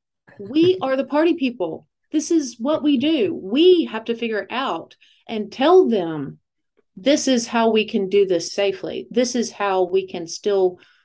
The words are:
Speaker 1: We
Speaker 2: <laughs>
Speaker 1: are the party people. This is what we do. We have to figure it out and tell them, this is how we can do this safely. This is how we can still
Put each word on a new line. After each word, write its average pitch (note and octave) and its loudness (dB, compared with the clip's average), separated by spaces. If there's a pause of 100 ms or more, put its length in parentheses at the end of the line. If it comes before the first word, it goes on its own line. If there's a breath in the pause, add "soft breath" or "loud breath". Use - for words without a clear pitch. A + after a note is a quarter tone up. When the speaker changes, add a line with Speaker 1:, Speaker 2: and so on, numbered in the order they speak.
(400)
Speaker 1:
We D#4+ 2
Speaker 2:
<laughs> - -6
Speaker 1:
are C4 -2
the C4+ -2
party D#4 2
people. A3+ -4 (240)
This - -2
is C#4+ -2
what D4 -2
we C#4+ 2
do. C#4+ 0
We D#4 4
have A3 -8
to A#3 -4
figure A3 -4
it F#3 -12
out G#3+ -6 (320 soft breath)
and G#3+ -8
tell D#4+ 4
them, D#3+ -4 (560)
this C4 0
is A#3 0
how A3+ 2
we G#3+ 2
can G3 -2
do G3 4
this E3+ -2
safely. F#3+ -4
This B3 0
is A#3 -2
how F#3+ 0
we F#3+ -2
can F3 -10
still F#3 -2 (260 soft breath)